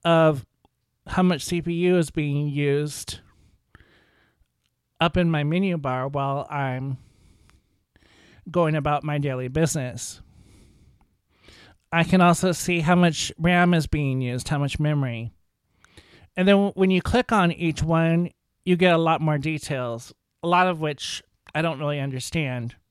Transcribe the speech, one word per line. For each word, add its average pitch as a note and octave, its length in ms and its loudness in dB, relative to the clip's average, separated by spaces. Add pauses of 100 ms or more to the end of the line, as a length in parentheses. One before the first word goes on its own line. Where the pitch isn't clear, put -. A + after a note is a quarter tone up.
of D#3+ 420 4 (600)
how F#3 160 0
much F3 180 2
C F3 200 -4
P E3+ 100 -4
U F3+ 240 2
is E3 160 2
being D3 380 -2
used D3 720 -4 (1800)
up E3 160 0
in E3+ 160 2
my D3+ 100 0
menu E3+ 360 0
bar C3 320 -4
while C#3 400 -4
I'm C3+ 480 -6 (1500)
going D#3+ 260 2
about D3 300 -2
my D3 140 -4
daily C3 280 -4
business. C3+ 760 -4 (1700)
I E3+ 100 2
can F3 160 4
also F3 320 4
see E3+ 300 -2
how F3 140 2
much F3 420 2
ram F3 360 4
is D#3 140 2
being C#3 320 -2
used, B2 300 -6
how D3+ 80 -2
much C#3+ 240 -4
memory. C3 500 -2 (1040)
And F#3 100 0
then G3+ 100 8
w-, G3+ 200 2
when F#3+ 160 2
you F3+ 100 2
click - 300 0
on F3+ 220 4
each D#3+ 280 -4
one, E3 500 2 (340)
you F3+ 100 2
get F3+ 180 4
a E3 40 4
lot D#3+ 240 0
more D3+ 160 0
details, C3+ 760 -6 (300)
a E3+ 60 -6
lot F3+ 180 4
of E3 140 -4
which - 420 -8 (320)
I D#3 60 -2
don't E3 180 -4
really D3 220 -4
understand. B2+ 720 -6 (160)